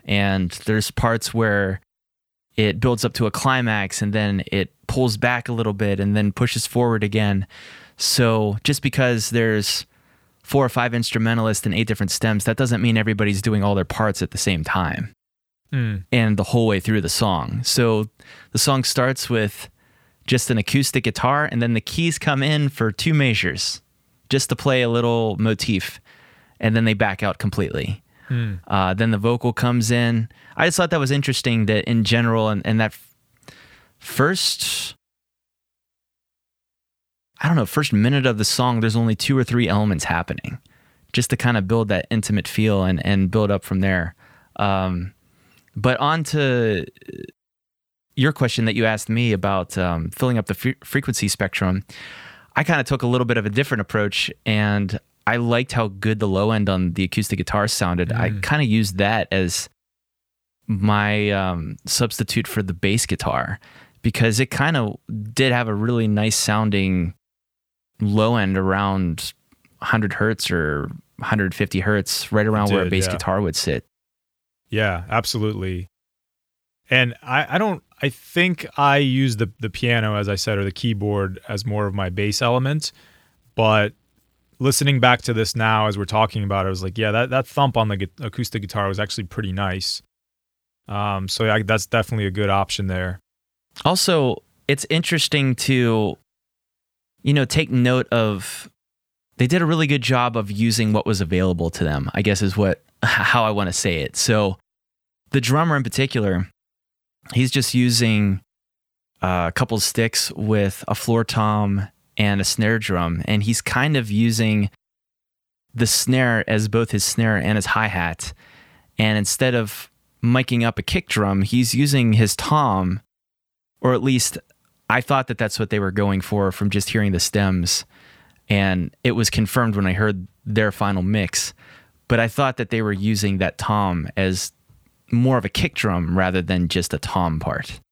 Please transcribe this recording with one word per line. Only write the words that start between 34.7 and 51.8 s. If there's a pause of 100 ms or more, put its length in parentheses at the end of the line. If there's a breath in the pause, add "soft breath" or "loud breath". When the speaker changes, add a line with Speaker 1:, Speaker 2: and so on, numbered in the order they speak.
Speaker 1:
I
don't
know,
first
minute
of
the
song,
there's
only
two
or
three
elements
happening (540 soft breath)
just
to
kinda
build
that
intimate
feel
and,
and
build
up
from
there. (420 soft breath)
Um, (640 soft breath)
but
on
to (1300)
your
question
that
you
asked
me
about,
um,
filling
up
the
fre-, (140)
frequency
spectrum, (720 loud breath)